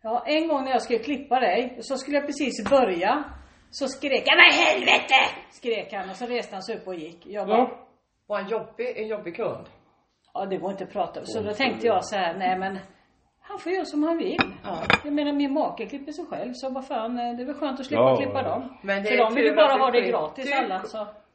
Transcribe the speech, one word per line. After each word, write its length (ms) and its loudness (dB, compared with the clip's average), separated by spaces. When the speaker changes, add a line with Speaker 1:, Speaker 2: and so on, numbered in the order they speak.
Speaker 1:
Ja, 240 -2
en 220 2
gång 160 0
när 60 -4
jag 120 2
skulle 160 0
klippa 420 0
dig 400 2
så 160 -4
skulle 200 -2
jag 100 2
precis 440 -2
börja. 540 4
Så 180 -6
skrek 380 -2
jag: 100 6
"Men 160 10
helvete!" 640 4
skrek 420 -6
han 180 -8
och 60 -12
så 100 -8
reste 300 -6
han 60 -8
sig 140 -8
upp 120 -14
och 60 -8
gick. 320 -12
Jag 220 -6
bara 100 6
Speaker 2:
Ja. 220 2
Speaker 3:
Var 120 -4
en 100 -6
jobbig, 500 -4
en 100 -6
jobbig 280 -8
kund. 300 -6
Speaker 1:
Ja, 120 -4
det 100 -2
går 140 -4
inte 140 -8
att 80 -14
prata. 320 -4
Så 140 -6
då 60 -4
Speaker 2:
Konstigt. 220 0
Speaker 1:
tänkte 200 -2
jag 180 4
så 120 -6
här: 180 0
"Nej, 240 0
men 200 -4
han 180 -14
får 140 -4
göra 120 0
som 180 -2
han 160 2
vill." 360 -2
Speaker 3:
Ja. 140 -6
Speaker 1:
Jag 80 -4
menar, 200 0
min 200 0
make 340 -2
klipper 260 -12
sig 140 -10
själv, 280 -6
så 160 -8
vad 160 -8
fan, 320 -4
eh, 180 -4
det 60 -8
är 40 -6
väl 80 -8
skönt 260 -4
att 60 -8
slippa 160 2
Speaker 2:
Ja, 140 6
Speaker 1:
klippa 260 -2
Speaker 2:
ja. 60 -2
Speaker 1:
dem. 340 -6
Speaker 3:
Men 200 -2
det 60 -2
Speaker 1:
För 60 2
Speaker 3:
är 40 4
Speaker 1:
de 160 4
vill 100 4
ju 60 6
Speaker 3:
tur 60 2
Speaker 1:
bara 160 8
Speaker 3:
att 60 4
du 40 2
Speaker 1:
ha 80 4
det 100 4
Speaker 3:
klipp-, 120 0
Speaker 1:
gratis, 320 -4
Speaker 3:
du 80 -2
Speaker 1:
alla, 300 0
så. 240 -10